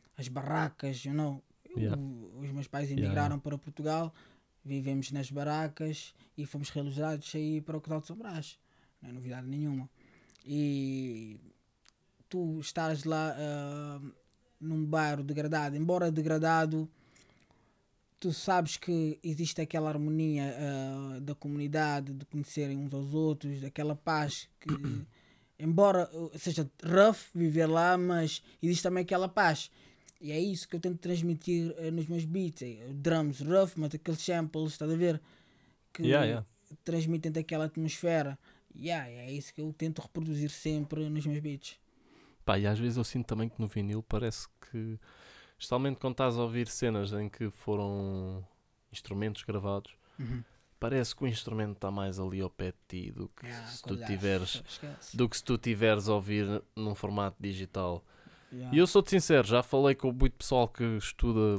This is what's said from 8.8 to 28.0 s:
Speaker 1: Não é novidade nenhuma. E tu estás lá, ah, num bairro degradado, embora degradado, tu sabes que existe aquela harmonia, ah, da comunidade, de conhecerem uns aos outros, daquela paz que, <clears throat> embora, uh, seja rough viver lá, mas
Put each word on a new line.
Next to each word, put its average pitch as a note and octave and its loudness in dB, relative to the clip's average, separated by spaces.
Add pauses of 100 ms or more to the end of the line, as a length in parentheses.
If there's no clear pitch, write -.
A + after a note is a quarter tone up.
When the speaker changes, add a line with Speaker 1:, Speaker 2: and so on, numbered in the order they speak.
Speaker 1:
Não C#3 -16
é A#2+ -12
novidade B2+ -10
nenhuma. C#3 -4 (560)
E C3+ -4 (920)
tu E3+ -2
estás D#3 -2
lá, D#3 0
ah, D3 -6 (600)
num D#3 0
bairro D3+ 2
degradado, D3 -2
embora E3+ 2
degradado, D#3 2 (1300)
tu F3 -2
sabes F3 0
que D#3+ -2
existe D#3+ -2
aquela D#3 -2
harmonia, D3+ 0
ah, C3+ -4
da C#3+ -6
comunidade, D3 -2
de C3+ -10
conhecerem C#3+ -4
uns C#3 -4
aos C#3 -4
outros, D3 0
daquela D3 -4
paz D3+ -2 (120)
que, - -12
<clears throat> - -6
embora, F3+ 6
uh, D#3+ -8
seja D#3 -2 (160)
rough G3+ 8
viver D#3+ 4
lá, E3+ 6
mas F3 2 (180)